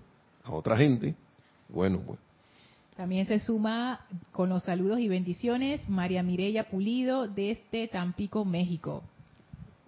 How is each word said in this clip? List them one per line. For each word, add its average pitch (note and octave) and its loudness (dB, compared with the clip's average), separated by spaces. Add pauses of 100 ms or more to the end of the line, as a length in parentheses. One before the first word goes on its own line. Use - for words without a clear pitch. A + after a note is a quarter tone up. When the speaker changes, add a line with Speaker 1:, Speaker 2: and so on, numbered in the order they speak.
(440)
Speaker 1:
a - -10
otra G#2+ 2
gente. C#3 4 (540)
Bueno, F#2 2
pues. - -10 (760)
Speaker 2:
También F#3 0
se G#3+ 2
suma A3+ -2 (320)
con F#3 2
los F3+ 0
saludos F#3+ 0
y A#3 2
bendiciones A#3 0
María F#3 0
Mireya F#3+ 0
Pulido B3 0
desde A3 -4
Tampico, F#3+ -2
México. F3 -2 (840)